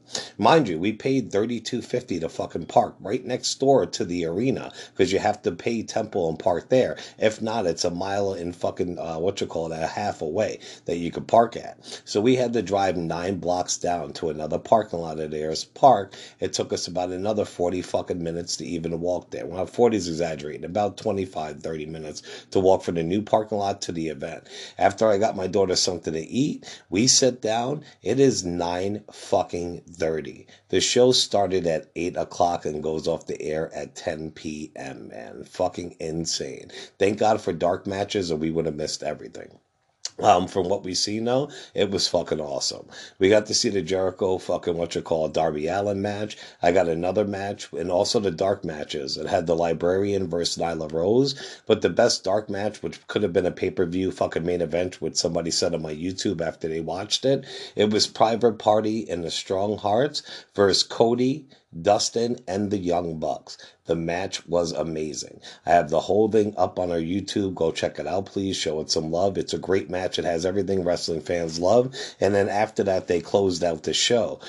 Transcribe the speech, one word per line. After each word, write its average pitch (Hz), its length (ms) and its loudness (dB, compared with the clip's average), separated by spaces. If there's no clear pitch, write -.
Mind 127 320 6
you, 80 100 -2
we 98 140 0
paid 117 400 -2
thirty-two 113 480 -2
fifty 113 400 -4
to 80 80 -2
fucking 85 380 -6
park 107 340 4
right 120 240 -4
next - 340 -4
door 135 280 6
to 95 180 -4
the 87 220 -2
arena 90 440 -2
'cause 92 160 2
you 95 80 2
have 104 240 0
to 104 80 -2
pay 113 320 -4
Temple 101 460 -2
and 80 100 -2
park 87 300 0
there. 107 300 4
If 107 220 2
not, 110 260 -2
it's 82 200 0
a 87 40 0
mile 98 440 -2
and 87 200 -6
fucking, 90 440 -4
uh, 82 200 -6
what 92 220 -2
you 95 60 -2
call 82 260 -4
it, 80 80 -6
a 80 60 0
half 104 340 -4
away 85 380 -2
that 85 140 -2
you 85 120 -2
could - 160 -8
park 113 300 6
at. - 220 -12
So - 160 0
we 123 160 6
had 120 160 0
to 117 80 2
drive 95 380 2
nine 87 400 -2
blocks 87 400 0
down 85 360 -2
to 85 140 -4
another 78 300 -2
parking 104 420 2
lot 80 180 -6
at 78 140 -6
Ayers 78 320 -4
Park. 110 480 6
It 95 140 -4
took 101 200 -2
us 95 140 -4
about 90 240 -4
another 98 360 -2
forty 90 340 -2
fucking 87 420 -4
minutes 82 360 -6
to 73 80 -10
even 82 340 -4
walk 87 300 -4
there. - 160 -8
Well, 87 200 -4
forty 117 300 4
is 90 100 -2
exaggerating. 78 600 -4
About 98 320 -2
twenty-five, 90 640 -4
thirty 80 240 -8
minutes 78 360 -12
to 95 100 2
walk 92 220 6
from 87 140 -4
the 82 60 2
new 92 200 0
parking 107 360 0
lot 98 240 -2
to - 100 -6
the 82 160 -4
event. 78 400 -10
After 101 300 4
I 104 80 6
got 107 180 2
my 95 120 -2
daughter 92 300 2
something 87 360 0
to 80 160 -4
eat, - 380 -2
we 107 160 4
sit 127 340 4
down. 120 440 -2
It 120 180 0
is 107 240 4
nine 87 640 -2
fucking 87 720 -2
thirty. 80 520 -4
The 92 120 2
show 123 320 6
started 95 540 2
at 80 280 0
eight 87 220 -4
o'clock 85 500 0
and 76 160 -4
goes 78 240 -2
off 80 200 -2
the - 140 -8
air 78 340 -4
at 73 200 -10
ten 78 380 -6
P 78 420 -10
M, 60 340 -12
man. 55 360 -16
Fucking 87 560 -4
insane. 80 720 -6
Thank 101 200 4
God 110 220 4
for 98 120 -2
dark 85 340 0
matches 98 440 -2
or 80 60 0
we 80 140 -2
would 82 160 0
have 76 100 -2
missed 76 260 -6
everything. - 560 -10
Um, 95 260 6
from 90 220 -2
what 101 160 0
we 92 100 -6
see 104 240 -2
now, 127 300 0
it 98 160 2
was 92 160 0
fucking 80 340 0
awesome. 69 460 -6
We 95 120 6
got 107 160 6
to 107 80 -2
see - 140 2
the 101 140 0
Jericho 92 560 0
fucking, 87 380 -2
what 85 180 -2
you 82 80 -2
call, 80 240 0
Darby 76 400 0
Allin 98 360 0
match. 104 340 -4
I 87 80 8
got 90 180 6
another 87 360 0
match 98 480 -6
and 82 180 -4
also 101 300 2
the 98 100 2
dark 95 340 0
matches. 73 520 -6
It 76 100 -6
had 85 220 0
the 85 80 4
Librarian 90 720 2
versus 82 340 -2
Nyla 82 300 -2
Rose, 113 420 4
but 107 160 4
the 95 80 4
best 113 320 4
dark 104 260 0
match, 98 320 -4
which 80 280 -10
could 104 160 0
have 90 80 0
been 90 140 2
a 85 40 2
pay-per-view 90 640 0
fucking 87 340 -2
main 87 140 0
event, 85 400 -2
which 80 160 -6
somebody 85 340 0
said 85 240 0
on 80 80 -4
my 78 100 -6
YouTube 90 480 -4
after 82 280 -4
they 80 120 -4
watched 87 440 -4
it, 139 200 2
it 104 160 4
was 104 160 2
Private 110 540 2
Party 110 500 2
and 87 140 -2
the 78 80 -6
Strong 98 460 -2
Hearts 113 440 0
versus 98 300 4
Cody, 123 640 2
Dustin, 117 640 2
and 98 240 -2
the 104 80 0
Young 87 400 -2
Bucks. 76 400 -6
The 85 100 0
match 87 500 -4
was 85 260 0
amazing. 78 680 -6
I 80 40 2
have 82 200 6
the 78 100 2
whole 104 300 2
thing 104 260 2
up 95 220 0
on 90 120 -2
our 85 100 0
YouTube. 98 540 -2
Go 82 160 0
check - 280 -4
it 73 80 -8
out, 95 200 -2
please. 95 300 -4
Show 78 240 -2
it 76 100 -6
some 80 200 -2
love. 90 260 0
It's 80 160 -2
a 90 60 -2
great 92 320 0
match. 92 280 -2
It 82 60 -2
has 85 220 0
everything 95 380 0
wrestling 85 360 0
fans 82 380 -4
love. 120 340 4
And 101 140 4
then 101 140 4
after 104 360 0
that, 92 240 0
they 87 120 2
closed 92 420 2
out 82 200 0
the 80 100 -2
show. 104 560 0